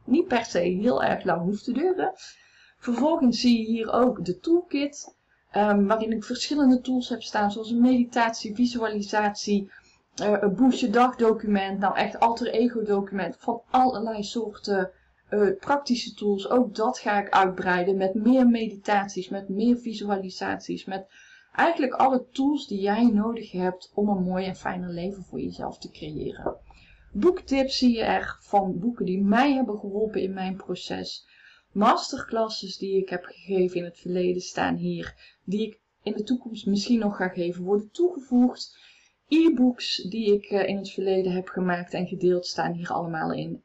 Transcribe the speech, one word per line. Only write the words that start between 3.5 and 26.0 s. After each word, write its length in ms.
je 60
hier 260
ook 340
de 140
toolkit, 760
ehm, 340
waarin 260
ik 120
verschillende 580
tools 280
heb 120
staan, 300
zoals 200
een 100
meditatie, 760
visualisatie, 1160
eh, 240
een 160
boost 240
je 100
dagdocument, 880
nou 160
echt 240
alter 280
ego 360
document, 560
van 300
allerlei 540
soorten, 680
eh, 180
praktische 540
tools. 360
Ook 260
dat 240
ga 200
ik 100
uitbreiden 680
met 160
meer 340
meditaties, 800
met 200
meer 280
visualisaties, 1080
met 200
eigenlijk 380
alle 380
tools 360
die 120
jij 260
nodig 460
hebt 420
om 160
een 140
mooi 220
en 100
fijner 340
leven 340
voor 180
jezelf 360
te 140
creëren. 640